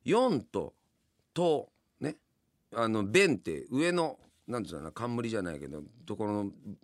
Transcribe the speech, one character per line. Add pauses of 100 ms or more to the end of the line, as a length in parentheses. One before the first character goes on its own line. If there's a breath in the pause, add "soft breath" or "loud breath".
四
と、 (600)
と、 (300)
ね、 (560)
あ
の、
弁
っ
て
上
の、 (280)
な
ん
つ
う
の
か
な、
冠
じ
ゃ
な
い
け
ど、 (220)
と
こ
ろ
の、 (320)